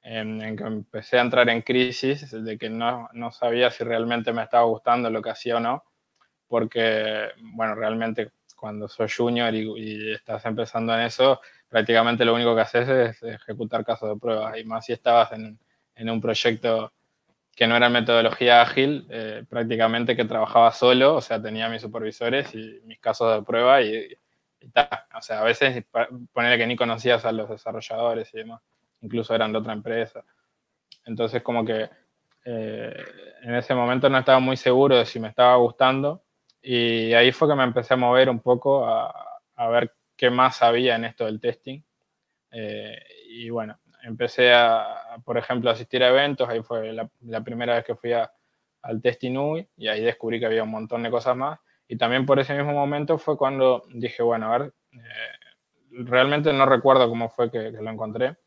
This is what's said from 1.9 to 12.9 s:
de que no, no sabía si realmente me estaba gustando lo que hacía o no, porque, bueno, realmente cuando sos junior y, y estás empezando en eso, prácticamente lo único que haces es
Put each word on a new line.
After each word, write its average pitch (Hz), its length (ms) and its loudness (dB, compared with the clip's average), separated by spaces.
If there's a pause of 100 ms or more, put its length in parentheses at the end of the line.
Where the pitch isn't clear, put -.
de 110 260 -10
que 113 140 -10
no, 117 420 -4
no 117 180 -10
sabía 120 380 0
si - 140 -8
realmente 117 500 -2
me 113 80 -4
estaba 117 220 2
gustando 117 480 0
lo 110 100 -4
que 110 80 -8
hacía 117 280 -4
o - 20 0
no, 117 240 -4 (640)
porque, 110 840 -2 (240)
bueno, 110 220 -4
realmente 113 560 -4 (240)
cuando 107 320 -12
sos 110 280 -6
junior 120 380 0
y, 110 240 -4
y 107 360 -10
estás 107 320 -10
empezando 113 500 -4
en 113 60 0
eso, 127 380 2 (300)
prácticamente 117 560 2
lo 117 80 4
único 120 220 2
que 110 60 2
haces 123 280 0
es 120 340 0